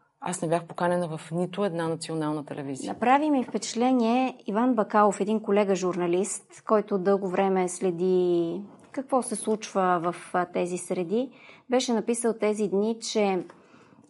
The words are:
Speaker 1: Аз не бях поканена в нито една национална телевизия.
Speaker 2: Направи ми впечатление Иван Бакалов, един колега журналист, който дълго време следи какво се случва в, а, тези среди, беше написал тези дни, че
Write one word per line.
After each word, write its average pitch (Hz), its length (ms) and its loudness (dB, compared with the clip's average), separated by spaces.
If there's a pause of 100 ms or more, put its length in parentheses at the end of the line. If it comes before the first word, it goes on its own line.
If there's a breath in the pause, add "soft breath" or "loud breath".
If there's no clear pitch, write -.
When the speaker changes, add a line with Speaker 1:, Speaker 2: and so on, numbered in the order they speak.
(220 soft breath)
Speaker 1:
Аз - 200 -6
не 175 60 -4
бях 165 180 0
поканена 175 520 -2
в - 140 -14
нито 180 340 -2
една 165 220 -2
национална 156 580 -4
телевизия. 139 480 -8
Speaker 2:
Направи 285 360 2
ми 269 140 2
впечатление 247 960 0 (100)
Иван 233 280 2
Бакалов, 208 460 4
един 214 180 0
колега 202 360 2
журналист, 180 920 -2
който 208 300 2
дълго 196 320 2
време 185 400 2
следи 180 920 0 (300)
какво 262 300 -2
се 233 140 -4
случва 196 680 0
в, 175 120 -2 (180)
а, 180 120 2
тези 180 320 -4
среди, 185 520 -2 (400 loud breath)
беше 254 240 0
написал 226 400 0
тези 214 340 0
дни, 214 320 0
че 196 460 0 (640 loud breath)